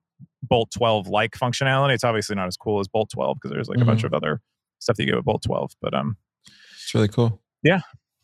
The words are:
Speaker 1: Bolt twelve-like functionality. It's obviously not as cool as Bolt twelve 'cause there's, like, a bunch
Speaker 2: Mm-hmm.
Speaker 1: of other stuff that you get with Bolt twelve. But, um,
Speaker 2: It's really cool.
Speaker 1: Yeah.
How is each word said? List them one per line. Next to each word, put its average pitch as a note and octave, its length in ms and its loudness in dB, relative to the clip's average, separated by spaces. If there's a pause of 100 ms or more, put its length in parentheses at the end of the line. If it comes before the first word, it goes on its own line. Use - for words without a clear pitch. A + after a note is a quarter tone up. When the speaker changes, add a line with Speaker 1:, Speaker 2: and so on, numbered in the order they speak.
(420)
Speaker 1:
Bolt A#2 280 2
twelve-like G#2+ 600 0
functionality. C3+ 640 0
It's A2+ 100 0
obviously G#2+ 320 0
not F#2+ 120 -2
as F2+ 80 -6
cool G#2+ 240 -2
as G2 80 -4
Bolt G#2+ 220 -2
twelve C2+ 300 -2
'cause - 100 -8
there's, - 180 -6
like, - 120 0
a A#2+ 40 4
bunch A2+ 160 4
Speaker 2:
Mm-hmm. A2 80 -2
Speaker 1:
of - 60 -2
other D2+ 260 0 (400)
stuff A2 160 0
that - 80 -2
you - 20 -2
get C3 100 0
with A#2+ 80 -2
Bolt A#2 180 -2
twelve. - 380 -4
But, - 140 -4
um, C2+ 220 -2 (640)
Speaker 2:
It's - 120 -6
really A2 140 2
cool. A2+ 320 0 (220)
Speaker 1:
Yeah. F3 180 4 (420)